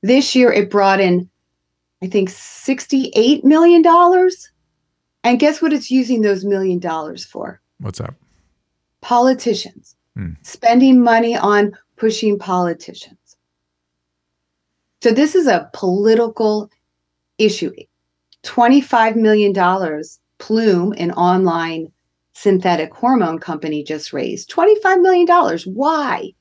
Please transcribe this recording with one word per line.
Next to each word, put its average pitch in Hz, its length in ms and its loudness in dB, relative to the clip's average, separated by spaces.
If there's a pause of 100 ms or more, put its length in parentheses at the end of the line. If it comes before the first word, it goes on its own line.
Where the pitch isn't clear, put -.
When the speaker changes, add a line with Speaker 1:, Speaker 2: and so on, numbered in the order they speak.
Speaker 1:
This 254 320 2
year, 247 180 4
it 196 180 -2
brought 196 320 2
in, 180 280 0 (720)
I 185 60 -10
think, 190 220 -2
sixty-eight - 1120 -2
million 330 380 6
dollars. 359 680 2 (760)
And 240 140 2
guess 311 220 2
what 320 120 0
it's 262 180 -6
using 247 300 0
those 196 240 -2
million 190 340 -2
dollars 160 460 -10
for? - 340 -16 (200)
Speaker 2:
What's - 200 -12
that? - 140 -10 (880)
Speaker 1:
Politicians. - 960 -2 (180)
Speaker 2:
Hmm. 92 160 -10 (100)
Speaker 1:
Spending 247 640 4
money 233 320 2
on 208 380 0 (240)
pushing 214 420 -2
politicians. - 960 -8 (1700)
So 233 80 4
this 294 240 0
is 339 120 2
a 185 260 0
political 214 1000 -2 (680)
issue. 185 360 -4 (680)
Twenty-five 240 720 0
million 214 360 2
dollars 180 680 -4 (180)
plume 214 560 0
in 175 180 -6
online 170 800 -2 (420)
synthetic 185 600 -2
hormone 202 460 -2
company 156 440 -8
just 151 300 -12
raised. 127 360 -8
Twenty-five 392 520 2
million 359 240 4
dollars. 330 420 0
Why? 254 720 -4